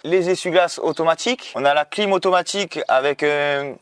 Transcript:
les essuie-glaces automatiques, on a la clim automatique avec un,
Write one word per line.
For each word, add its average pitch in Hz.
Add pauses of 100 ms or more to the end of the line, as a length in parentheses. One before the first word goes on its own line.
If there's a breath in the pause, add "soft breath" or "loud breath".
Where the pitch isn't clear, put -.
les 180
essuie-glaces 180
automatiques, 160
on 135
a 143
la 147
clim 202
automatique 180
avec 135
un, 143